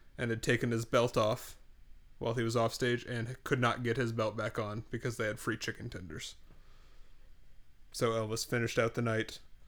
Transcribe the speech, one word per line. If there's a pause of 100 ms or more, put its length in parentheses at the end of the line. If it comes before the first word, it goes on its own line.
(180)
and
had
taken
his
belt
off (640)
while
he
was
off
stage
and
could
not
get
his
belt
back
on
because
they
had
free
chicken
tenders. (1600)
So
Elvis
finished
out
the
night (280)